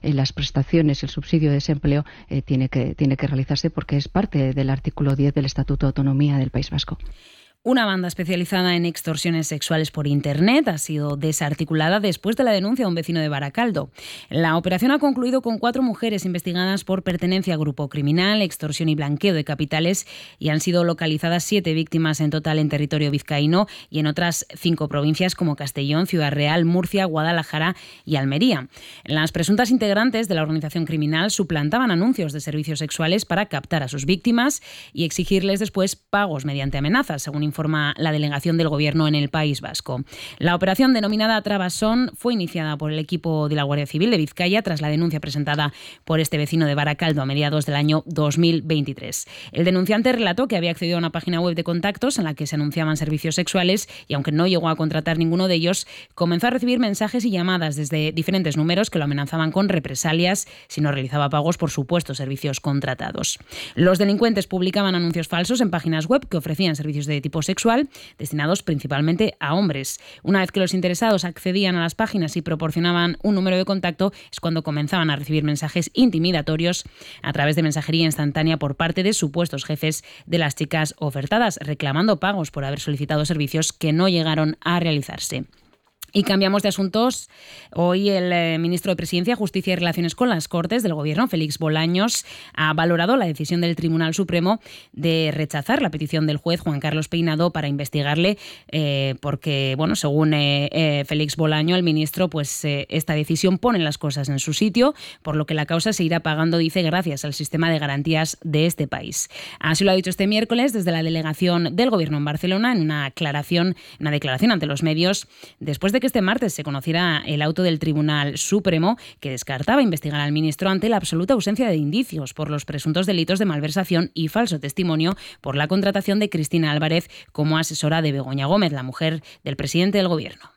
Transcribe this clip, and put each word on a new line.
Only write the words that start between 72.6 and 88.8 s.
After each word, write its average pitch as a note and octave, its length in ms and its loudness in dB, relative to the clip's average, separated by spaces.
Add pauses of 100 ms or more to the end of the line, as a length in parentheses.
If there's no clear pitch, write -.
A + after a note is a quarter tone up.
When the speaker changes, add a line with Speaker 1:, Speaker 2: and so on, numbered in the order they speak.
Speaker 2:
un G3+ 140 2
número F#3 220 2
de F#3+ 60 2
contacto, F#3 480 0 (200)
es - 80 -14
cuando E3 240 -2
comenzaban D3+ 480 0
a C#3+ 40 2
recibir D3 280 -2
mensajes D3+ 500 -2
intimidatorios E3+ 880 2 (380)
a C#3+ 100 -4
través D3 240 2
de E3+ 60 2
mensajería D#3 440 0
instantánea D#3 520 0
por C#3+ 180 -2
parte E3 280 0
de G#3 100 4
supuestos D#3 520 -2
jefes D#3 380 -2 (220)
de E3+ 140 0
las D3 160 0
chicas D#3 420 -2
ofertadas, D3+ 640 0
reclamando D3+ 580 0
pagos F#3+ 300 -2
por C#3 160 -6
haber C#3 140 -4
solicitado D3 440 -2
servicios D#3 480 0
que D#3 220 0
no F3+ 160 4
llegaron D#3 520 0
a E3+ 180 2
realizarse. D3+ 640 -4 (680)
Y G3+ 100 4
cambiamos G3 400 2
de G#3 60 2
asuntos. G#3+ 600 0 (440)
Hoy F3+ 360 2
el, F3+ 220 2
eh, E3 280 2
ministro E3+ 320 0